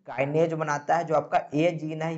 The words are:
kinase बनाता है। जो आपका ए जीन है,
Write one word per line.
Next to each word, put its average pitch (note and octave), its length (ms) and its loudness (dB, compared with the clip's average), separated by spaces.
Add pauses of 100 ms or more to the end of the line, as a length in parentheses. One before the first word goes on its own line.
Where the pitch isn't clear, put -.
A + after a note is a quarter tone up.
kinase C#3+ 460 0
बनाता D#3 420 0
है। E3+ 80 0
जो D#3+ 100 0
आपका D3 240 2 (160)
ए D#3+ 180 4
जीन D#3 300 -6
है, E3 160 -4